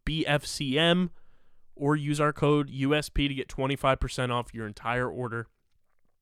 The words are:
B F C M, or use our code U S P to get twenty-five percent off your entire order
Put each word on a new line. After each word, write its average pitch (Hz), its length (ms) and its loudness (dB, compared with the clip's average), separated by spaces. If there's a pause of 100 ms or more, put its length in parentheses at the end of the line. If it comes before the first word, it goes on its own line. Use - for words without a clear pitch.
B 151 220 -2
F 147 180 0
C 139 340 -2
M, 170 320 4 (640)
or 151 220 2
use 147 240 -2
our 147 120 4
code 147 380 2
U 135 240 0
S 151 140 0
P 143 200 0
to 143 60 -2
get 135 140 -6
twenty-five 135 520 0
percent 127 300 -2
off 120 240 -4
your 113 120 -6
entire 120 420 -4
order 117 380 -6 (760)